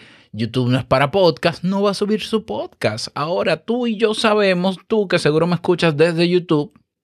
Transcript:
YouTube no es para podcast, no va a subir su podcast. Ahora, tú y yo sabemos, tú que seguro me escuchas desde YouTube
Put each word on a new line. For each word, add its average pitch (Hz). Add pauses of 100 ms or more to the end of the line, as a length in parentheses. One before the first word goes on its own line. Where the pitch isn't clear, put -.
(320)
YouTube 120
no 127
es 123
para 135
podcast, 170
no 196
va 202
a 185
subir 208
su 220
podcast. 202
Ahora, 165
tú 240
y 226
yo 220
sabemos, 190 (100)
tú 208
que 175
seguro 160
me 175
escuchas 165
desde 170
YouTube 170 (300)